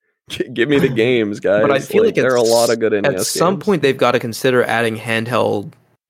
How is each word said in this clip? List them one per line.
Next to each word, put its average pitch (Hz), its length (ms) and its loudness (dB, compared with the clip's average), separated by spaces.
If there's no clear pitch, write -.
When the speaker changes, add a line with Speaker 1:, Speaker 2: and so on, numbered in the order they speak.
Speaker 1:
<laughs> - 300 -20
g-, - 220 -8
give 117 160 0
me 143 100 2
the 135 100 2
Speaker 2:
<laughs> 110 180 0
Speaker 1:
games, 107 340 0
guys. 101 220 2
Speaker 2:
But 135 100 2
I 139 80 0
feel - 240 0
Speaker 1:
Like, 196 120 0
Speaker 2:
like 147 60 2
Speaker 1:
there 127 100 0
are 120 40 2
a 123 60 4
Speaker 2:
at 113 40 2
Speaker 1:
lot 117 220 4
Speaker 2:
s-, 117 60 0
Speaker 1:
of 113 60 -2
good 107 140 0
Speaker 2:
at 101 120 -2
Speaker 1:
N - 60 0
E 92 40 -6
S 92 120 -4
Speaker 2:
some 175 260 0
Speaker 1:
games. 151 100 -8
Speaker 2:
point 180 180 0
they've 135 140 2
gotta 123 240 2
consider 123 440 0
adding 113 320 -2
handheld 110 760 -2